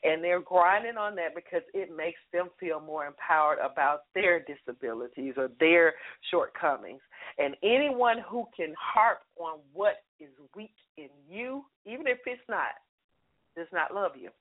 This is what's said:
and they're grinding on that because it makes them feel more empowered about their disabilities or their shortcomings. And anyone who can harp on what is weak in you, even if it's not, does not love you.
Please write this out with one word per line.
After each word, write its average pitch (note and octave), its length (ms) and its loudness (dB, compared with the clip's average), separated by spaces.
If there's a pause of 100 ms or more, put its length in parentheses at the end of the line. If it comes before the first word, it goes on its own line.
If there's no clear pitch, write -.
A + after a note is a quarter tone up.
and D#3+ 220 0
they're F3 160 2
grinding G3 560 2
on G#3 200 -4
that D#3+ 180 -6
because E3+ 260 -6 (140)
it F#3 200 -6
makes E3 240 -6 (140)
them F3 160 -2 (100)
feel D#3+ 220 -4
more D#3 240 -8
empowered D3+ 540 2
about C#3+ 460 0 (100)
their F3+ 280 2
disabilities B2+ 920 -10
or C3 140 -2 (100)
their E3 320 8 (380)
shortcomings. C3+ 720 -2 (360)
And C#3 240 0
anyone B3 540 4 (100)
who A#3 200 -6 (100)
can D#3+ 240 -6
harp A3 380 4 (200)
on D#3+ 200 -8 (160)
what G3+ 220 0 (220)
is D3 120 -20 (260)
weak G#3+ 160 -16 (240)
in D3+ 140 -18 (180)
you, B3+ 380 -10 (180)
even B3+ 220 -8
if B3 180 -2
it's B3 240 -8
not, F3 240 -2 (840)
does E3+ 160 -12
not E3+ 240 -2
love F#3+ 240 0
you. F2+ 120 -16 (100)